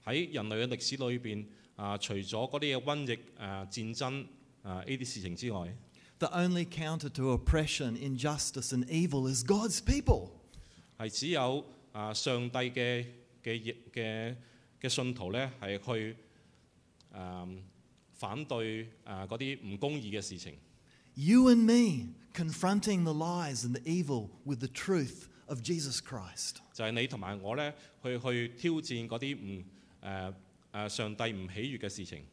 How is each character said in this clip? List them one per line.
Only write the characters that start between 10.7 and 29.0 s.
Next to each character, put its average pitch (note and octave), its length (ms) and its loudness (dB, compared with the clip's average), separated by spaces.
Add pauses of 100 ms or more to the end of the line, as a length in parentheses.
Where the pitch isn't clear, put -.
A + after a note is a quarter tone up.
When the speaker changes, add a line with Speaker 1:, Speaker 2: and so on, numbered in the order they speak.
Speaker 1:
係 A2 120 -2
只 C3+ 180 -2
有， C#3+ 360 2 (280)
啊， G#2+ 200 -4
上 B2 380 0
帝 B2+ 80 -2
嘅， B2 480 0 (360)
嘅， A2+ 320 -4 (180)
嘅， A2+ 440 -4 (440)
嘅 C3 80 -2
信 B2+ 260 0
徒 F#2+ 180 -4
呢， C3 180 -2 (100)
係 G2+ 180 -4
去， A2+ 380 -2 (960)
啊， F2+ 360 -8 (640)
反 A#2 320 -6
對， A2+ 440 -4 (160)
啊， F#2+ 220 -8
嗰 A2 120 -6
啲 C3+ 280 -4
唔 G2+ 120 -6
公 C#3+ 200 0
義 G#2+ 120 -8
嘅 G#2 100 -2
事 F#2+ 160 -8
情。 E2+ 180 -12 (600)
Speaker 2:
You A#3+ 360 8
and A#3 140 10
me A3 500 6 (200)
confronting F#3 680 2
the D#3+ 100 2
lies D#3+ 500 -2
and A#2+ 80 0
the B2+ 80 -2
evil C#3 480 0 (160)
with C#3+ 160 -2
the C3 80 -2
truth D3+ 580 0 (200)
of C3 160 -6
Jesus C#3+ 380 -2
Christ. - 560 -8 (160)
Speaker 1:
就 A2+ 120 -4
係 A2 80 0
你 A#2+ 140 2
同 B2+ 140 -6
埋 G2 200 -4
我 G2+ 160 -2
呢， D3 160 -2 (300)
去， B2 160 -2
去 A#2+ 380 0
挑 E3+ 160 0
戰 A#2+ 360 -4